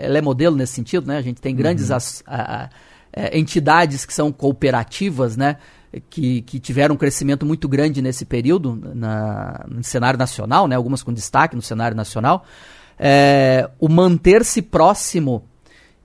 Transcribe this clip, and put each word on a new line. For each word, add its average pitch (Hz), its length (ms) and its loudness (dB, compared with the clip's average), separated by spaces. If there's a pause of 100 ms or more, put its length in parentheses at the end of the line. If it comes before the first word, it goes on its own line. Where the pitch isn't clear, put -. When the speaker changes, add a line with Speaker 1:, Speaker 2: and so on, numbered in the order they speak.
Speaker 1:
ela 139 120 2
é 156 40 2
modelo 147 340 2
nesse 131 160 -2
sentido, - 340 -4
né? 143 120 -4
A 139 40 -4
gente 123 180 -8
tem 131 140 -6
grandes 131 360 0
Speaker 2:
Uhum. 135 60 0
Speaker 1:
as-, - 300 -8
a-, 117 380 -8
a-, 131 60 -14 (420)
é, - 260 -4
entidades 156 680 2
que - 80 -12
são 151 180 0
cooperativas, 131 1040 -2
né? 139 220 0 (500)
Que, 127 320 -4
que - 180 -10
tiveram 139 360 0
um 143 40 -2
crescimento 143 460 -2
muito 151 240 -2
grande 139 320 0
nesse 131 240 -4
período 127 560 -2 (140)
na, 107 720 -6
no 120 160 -8
cenário 127 340 0
nacional, 127 480 0
né? 131 80 0
Algumas 127 280 -2
com 120 100 -8
destaque 131 420 0
no 123 60 -8
cenário 113 340 -4
nacional. 117 520 -2 (520)
É, 139 720 4 (100)
o 156 120 2
manter-se 180 720 4
próximo 156 840 0 (600)